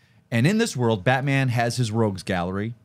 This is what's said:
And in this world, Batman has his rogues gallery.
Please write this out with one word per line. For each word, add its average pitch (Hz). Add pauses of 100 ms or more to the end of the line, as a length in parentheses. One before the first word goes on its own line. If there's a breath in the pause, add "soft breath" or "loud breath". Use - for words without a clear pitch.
(300 soft breath)
And 117
in 208
this 220
world, 113
Batman 135
has 120
his 120
rogues 107
gallery. 95 (100)